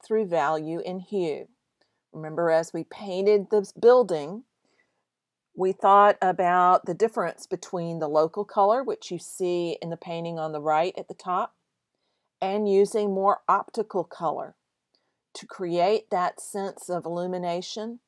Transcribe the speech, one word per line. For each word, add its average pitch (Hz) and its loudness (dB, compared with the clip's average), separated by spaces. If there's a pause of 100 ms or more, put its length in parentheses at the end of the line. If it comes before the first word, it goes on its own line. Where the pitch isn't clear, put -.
through 220 0
value 160 -2
and 185 -10
hue. 170 -6 (640)
Remember, 156 -2
as 165 0
we 165 -6
painted 196 0
this 208 0
building, 208 2 (1120)
we 185 0
thought 202 6
about 180 4
the 180 -4
difference 214 -2
between 170 -6
the 151 -4
local 156 2
color, 208 2
which - -8
you 175 -8
see 175 -4
in 170 -8
the 165 -8
painting 170 -8
on 156 -6
the 151 -8
right 156 0
at - -12
the 190 -16
top, 185 -4 (880)
and 202 -2
using 202 2
more 190 2
optical 202 -2
color. - -6 (800)
To - -16
create 180 0
that 180 0
sense - -10
of 170 -4
illumination, 180 -6